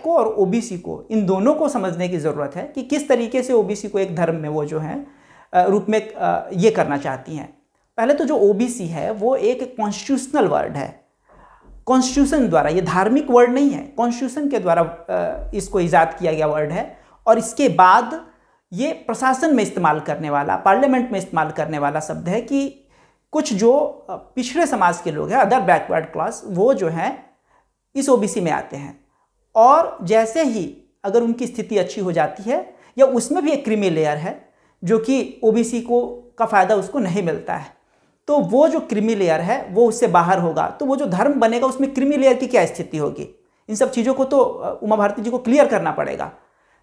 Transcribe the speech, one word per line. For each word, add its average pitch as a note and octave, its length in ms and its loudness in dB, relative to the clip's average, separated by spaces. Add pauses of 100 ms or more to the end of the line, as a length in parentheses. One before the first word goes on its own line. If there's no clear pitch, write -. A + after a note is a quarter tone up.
को E4 120 0
और A#3+ 120 2
ओबीसी G#3 500 -2
को, - 340 -12
इन G#3+ 140 0
दोनों G3 280 2
को D4+ 160 -2
समझने F3+ 400 -4
की F3+ 80 -4
ज़रूरत D3 380 -4
है - 200 -10
कि B3+ 80 -6
किस C#4+ 260 -2
तरीके A#3 340 0
से C4 100 -4
ओबीसी G#3 340 0
को G3+ 120 -2
एक F#3 160 -4
धर्म E3 200 0
में D3+ 140 -6
वो D3+ 160 -4
जो D#3 140 -6
है, G3+ 280 -8 (460)
अ, F3+ 100 4
रूप G3 260 2
में, G#3+ 240 -2
अ, - 400 -4
ये F#3+ 180 4
करना D#3 260 0
चाहती C#3 380 -8
हैं। - 220 -14 (400)
पहले A#3+ 160 2
तो D4 120 -2
जो C4+ 120 0
ओबीसी G#3 500 2
है E3 240 -6
वो A3 240 -2
एक B3 420 -2
कॉन्स्टिट्यूशनल B3 680 -2
वर्ड D3+ 260 -2
है, - 300 -10 (840)
कॉन्स्टिट्यूशन B3+ 640 2
द्वारा, D3+ 200 2
ये F3 120 0
धार्मिक G3 480 0
वर्ड A#3+ 220 6
नहीं C#4 180 2
है, C#4+ 140 -6
कॉन्स्टिट्यूशन B3 640 -4
के B3 100 -2
द्वारा, E3+ 220 2
अ, - 760 -6
इसको G3 240 -2
ईजाद E3 400 2
किया E3+ 120 -2
गया D#3 160 0
वर्ड D3+ 240 -2
है। A3 260 -8 (300)
और A3 100 6
इसके - 320 0
बाद F#3 560 4 (480)
ये C4 180 -4
प्रशासन C4 640 0
में G#3+ 80 2
इस्तेमाल D#3 360 0
करने D3+ 300 -6
वाला, C#3+ 260 0
पार्लियामेंट B3 560 2
में G3 80 -4
इस्तेमाल D#3+ 320 -4
करने D#3 260 -6
वाला C#3+ 220 -2
शब्द D#3+ 300 -8
है G#3+ 120 -2
कि C#4 380 -4 (520)
कुछ D4+ 220 -2
जो, A#3 240 4 (320)
अ, F#3 60 -10
पिछड़े C4+ 520 -4
समाज F#3 340 0
के E3 100 -6
लोग D3+ 200 -6
हैं, B3 80 2
other - 220 4
backward D#3+ 420 0 (140)
class, G3 180 -4 (100)
वो G3 280 2
जो F#3+ 140 -2
हैं E3 480 -6 (600)
इस C#4 140 0
ओबीसी G#3+ 320 2
में E3 100 0
आते C#3 260 -6
हैं। - 280 -16 (500)
और C4 480 6
जैसे A3 400 2
ही A3 340 -4 (260)
अगर G3+ 180 2
उनकी A#3 260 -2
स्थिति G#3+ 300 -4
अच्छी F#3 240 -2
हो F#3 100 -2
जाती E3 320 -2
है C#4 320 -4 (220)
या C4+ 80 8
उसमें C4 380 0
भी D#4 80 0
एक C#4 120 -2
क्रीमी G#3 260 0
लेयर D#3 280 0
है F3 320 -10 (340)
जो G#3+ 160 2
कि B3+ 440 -2
ओबीसी A#3 380 2
को, A#3+ 260 0 (300)
का A3+ 80 0
फ़ायदा G3+ 300 4
उसको - 240 -2
नहीं F#3 240 -2
मिलता - 320 -4
है, D3+ 100 -10 (640)
तो D4 100 2
वो B3+ 300 4
जो D#4+ 120 0
क्रीमी G#3+ 360 0
लेयर E3+ 260 2
है A3 280 -2
वो A3+ 180 6
उससे A3 200 2
बाहर F3 320 4
होगा। D#3+ 280 0
तो - 180 -6
वो C4+ 100 0
जो C#4 100 -2
धर्म G3+ 280 2
बनेगा A#3+ 340 2
उसमें C4+ 260 -2
क्रीमी C#4 240 0
लेयर C4 160 6
की B3 140 -4
क्या F#3 180 4
स्थिति - 320 -6
होगी, D3 480 -8 (240)
इन G#3+ 60 -6
सब A#3+ 160 2
चीज़ों A#3+ 220 0
को C4 120 -2
तो, C4+ 140 2
अ, - 440 -2
उमा G#3+ 120 2
भारती G#3 260 0
जी A3 80 -6
को B3 80 -2
क्लियर C4 300 4
करना E3+ 240 0
पड़ेगा। - 400 -6 (520)